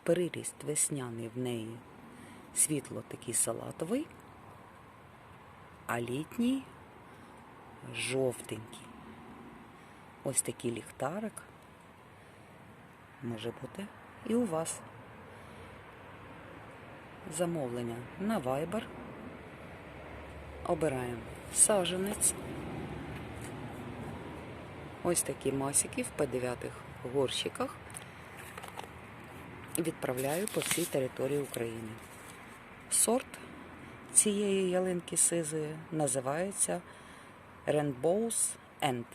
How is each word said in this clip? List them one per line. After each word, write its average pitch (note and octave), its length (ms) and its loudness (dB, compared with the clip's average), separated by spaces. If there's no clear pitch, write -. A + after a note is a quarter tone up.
приріст E3+ 600 4
весняний B2+ 720 0
в - 20 0
неї A#2 400 0
світло B2 520 4
такий - 260 -6
салатовий, B2 720 2
а A#2 140 2
літній A#3 640 2
жовтенький. A#2+ 840 0
Ось C#3 180 4
такий A#2+ 300 0
ліхтарик E3+ 640 -2
може A#2 380 -2
бути F#3+ 240 -6
і A3 100 4
у A#3+ 100 6
вас. E3 340 2
Замовлення B2 580 2
на G#3 200 4
Viber. D#3 440 2
Обираємо C3 580 2
саджанець. F#3+ 800 6
Ось E3+ 180 6
такі C#3 300 2
масики C#3 520 4
в - 40 0
П D3 200 4
дев'ятих B2 440 0
горщиках. - 640 2
Відправляю D#3 680 0
по - 120 0
всій E3 260 2
території C3+ 540 0
України. A#2 500 -2
Сорт - 380 6
цієї G3 560 8
ялинки F3+ 480 4
сизої D#3 580 4
називається D#3 920 2
Rainbow's D3+ 880 4
End. B2 340 2